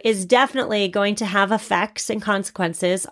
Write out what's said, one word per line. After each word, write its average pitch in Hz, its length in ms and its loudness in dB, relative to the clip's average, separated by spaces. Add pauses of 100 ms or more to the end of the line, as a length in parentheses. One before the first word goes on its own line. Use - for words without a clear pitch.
is 202 200 2
definitely 240 640 2
going 202 300 0
to 208 100 -4
have 196 240 2
effects 214 580 -2
and 214 140 -4
consequences 185 880 -2